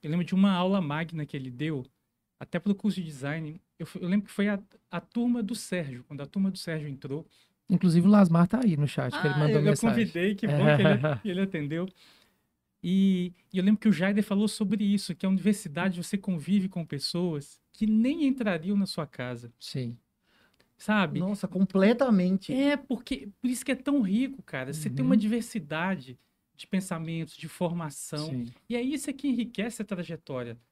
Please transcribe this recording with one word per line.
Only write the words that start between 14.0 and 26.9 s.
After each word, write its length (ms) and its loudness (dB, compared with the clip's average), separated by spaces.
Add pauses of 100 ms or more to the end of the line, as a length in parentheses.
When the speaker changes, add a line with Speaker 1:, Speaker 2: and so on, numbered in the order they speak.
Speaker 1:
falou 240 0
sobre 360 -2
isso, 320 0
que 100 -6
a 40 2
universidade 720 0
você 160 -4
convive 500 0
com 160 -6
pessoas 800 -6 (100)
que 140 -4
nem 400 2
entrariam 500 0
na 120 2
sua 180 -4
casa. 540 -8
Speaker 2:
Sim. 360 -8 (840)
Speaker 1:
Sabe? 420 0
Speaker 3:
Nossa, 280 -4
completamente. 1040 2
Speaker 1:
É, 240 2
porque, 540 -6 (100)
por 120 -4
isso 120 -6
que 80 -4
é 40 2
tão 260 0
rico, 400 0
cara. 320 -8
Você 160 -4
tem 160 -2
uma 80 6
Speaker 2:
Uhum. 60 6
Speaker 1:
diversidade 960 -4 (380)
de 100 -20
pensamentos, 720 -6